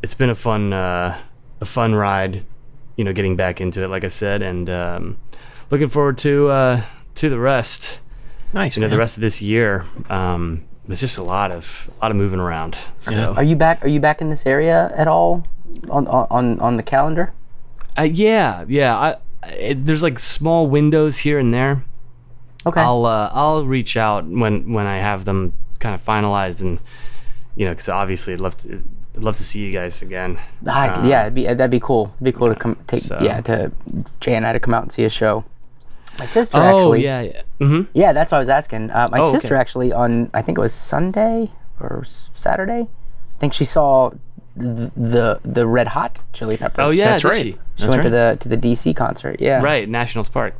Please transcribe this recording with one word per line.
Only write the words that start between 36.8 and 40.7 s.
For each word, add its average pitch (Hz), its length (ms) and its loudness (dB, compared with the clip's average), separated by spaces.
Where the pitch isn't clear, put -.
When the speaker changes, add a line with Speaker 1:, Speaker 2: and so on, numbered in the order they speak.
Speaker 1:
yeah, 131 180 -2
yeah. - 200 -8
Mm-hmm. 151 340 2
Speaker 3:
Yeah, 170 200 6
that's 156 180 2
what 160 60 4
I - 20 6
was 127 100 2
asking. 123 420 0
Uh, 120 200 4
my 120 80 2
Speaker 1:
Oh, 151 40 6
okay. 160 80 6
Speaker 3:
sister 143 240 2
actually 127 360 2
on, 120 420 2
I 110 80 0
think - 160 -2
it - 40 2
was 113 120 2